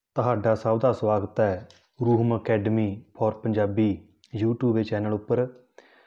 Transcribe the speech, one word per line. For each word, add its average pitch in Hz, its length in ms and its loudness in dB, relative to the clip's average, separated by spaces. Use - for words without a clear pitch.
ਤੁਹਾਡਾ 113 400 2
ਸਭ 113 260 0
ਦਾ 123 120 4
ਸਵਾਗਤ 107 480 -2
ਹੈ 98 280 0
ਰੂਹਮ 117 360 2
ਅਕੈਡਮੀ 107 680 -2
for 110 160 0
ਪੰਜਾਬੀ 104 760 -2
YouTube 117 300 0
ਦੇ 113 100 2
ਚੈਨਲ 107 280 -4
ਉੱਪਰ। 117 340 -2